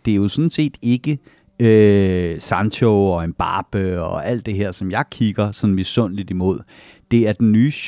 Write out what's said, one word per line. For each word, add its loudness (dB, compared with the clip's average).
det 0
er 2
jo 2
sådan -2
set -4
ikke, -2
øh, 4
Sancho 0
og -2
Mbappe -4
og -6
alt -6
det -6
her, -4
som -8
jeg -4
kigger -2
sådan 0
misundeligt -2
imod. -2
Det 4
er 0
den 2
nye 4